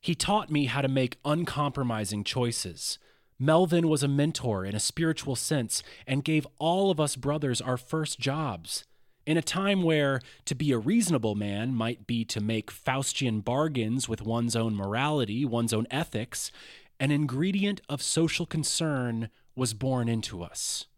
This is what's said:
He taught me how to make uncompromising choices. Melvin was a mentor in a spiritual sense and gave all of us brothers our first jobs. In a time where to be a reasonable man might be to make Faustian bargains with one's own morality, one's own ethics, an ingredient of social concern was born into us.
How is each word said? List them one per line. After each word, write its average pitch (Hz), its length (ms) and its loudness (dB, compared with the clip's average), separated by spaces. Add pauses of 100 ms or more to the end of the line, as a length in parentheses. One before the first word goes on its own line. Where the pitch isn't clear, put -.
He 170 140 0
taught 202 380 0
me 147 140 2
how 131 160 0
to 135 60 2
make 131 360 2
uncompromising 131 960 0
choices. 117 760 -4 (400)
Melvin 165 480 4
was 147 160 2
a 139 40 2
mentor 139 560 0
in 101 120 -4
a 104 40 -2
spiritual 160 540 -2
sense - 480 -2 (240)
and 135 160 0
gave 156 240 2 (120)
all 185 340 2
of 156 80 0
us 147 160 0
brothers 139 440 0
our 127 160 -2
first 156 440 -4
jobs. 135 640 -4 (420)
In 156 100 4
a 160 60 2
time 190 400 0
where 147 380 2 (240)
to - 100 -4
be 143 160 0
a 123 80 4
reasonable 143 560 2
man 104 400 -2
might 113 320 -2
be 117 200 0
to - 140 -4
make 110 300 -2
Faustian 127 760 -2
bargains 131 640 0
with 113 140 -4
one's 113 320 0
own 113 220 2
morality, 117 680 0
one's 117 280 0
own 110 180 0
ethics, - 600 -4 (480)
an 135 100 2
ingredient 180 760 0
of 143 120 -4
social - 460 0
concern 127 840 0 (280)
was 123 180 0
born 123 340 0
into 110 320 -2
us. - 460 -6 (120)